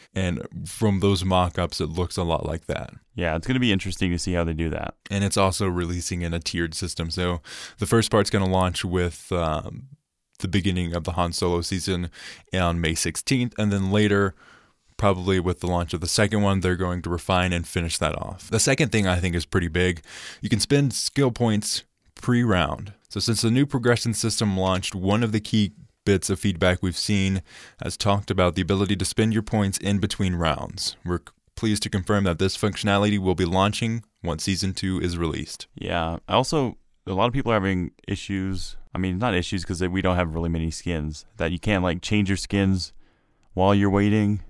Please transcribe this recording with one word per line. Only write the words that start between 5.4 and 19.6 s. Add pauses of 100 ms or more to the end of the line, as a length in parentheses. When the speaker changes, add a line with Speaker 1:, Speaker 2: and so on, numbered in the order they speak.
Speaker 1:
releasing
in
a
tiered
system.
So (380)
the
first
part's
gonna
launch
with,
um, (500)
the
beginning
of
the
Han
Solo
season (420)
on
May
sixteenth,
and
then
later, (640)
probably
with
the
launch
of
the
second
one,
they're
going
to
refine
and
finish
that
off.
The
second
thing
I
think
is
pretty